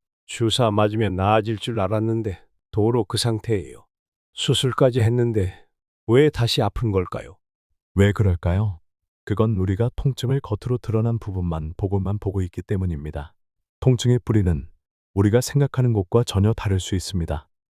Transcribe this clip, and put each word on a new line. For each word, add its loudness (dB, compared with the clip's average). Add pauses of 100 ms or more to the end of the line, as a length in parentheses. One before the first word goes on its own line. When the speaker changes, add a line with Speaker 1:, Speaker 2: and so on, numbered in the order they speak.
(280)
Speaker 1:
주사 0
맞으면 2
나아질 2
줄 -6
알았는데 -2 (240)
도로 2
그 -4
상태예요. -4 (460)
수술까지 2
했는데 0 (400)
왜 6
다시 -2
아픈 -2
걸까요?" -6 (580)
Speaker 2:
왜 6
그럴까요? 0 (460)
그건 0
우리가 0
통증을 -2
겉으로 -4
드러난 -2
부분만 -6
보고만 -2
보고 -4
있기 -8
때문입니다. -4 (460)
통증의 2
뿌리는 0 (460)
우리가 4
생각하는 0
곳과 2
전혀 2
다를 -2
수 -6
있습니다. -4 (240)